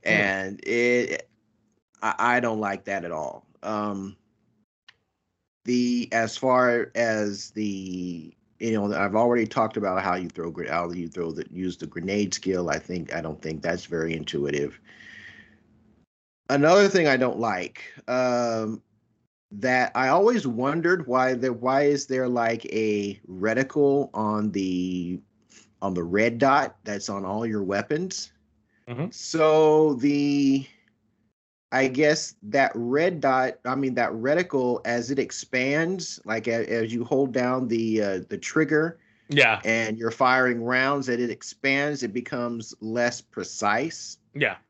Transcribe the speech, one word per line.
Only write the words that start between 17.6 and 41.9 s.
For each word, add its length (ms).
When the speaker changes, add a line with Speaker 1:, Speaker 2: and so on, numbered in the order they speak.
Speaker 2:
um, 720
that 440
I 140
always 360
wondered 640
why 260
there, 200
why 300
is 240
there, 200
like, 380
a 540
reticle 840
on 380
the, 680
on 120
the 100
red 340
dot 460
that's 260
on 160
all 200
your 180
weapons? 680
Speaker 1:
Mm-hmm. 220
Speaker 2:
So 840
the, 680
I 160
guess 560
that 320
red 460
dot, 320
I 120
mean, 180
that 180
reticle, 720
as 260
it 100
expands, 1080
like, 220
a-, 220
as 240
you 120
hold 260
down 380
the, 320
uh, 260
the 100
trigger 640
Speaker 1:
Yeah. 340
Speaker 2:
and 340
you're 140
firing 500
rounds, 460
that 140
it 80
expands, 760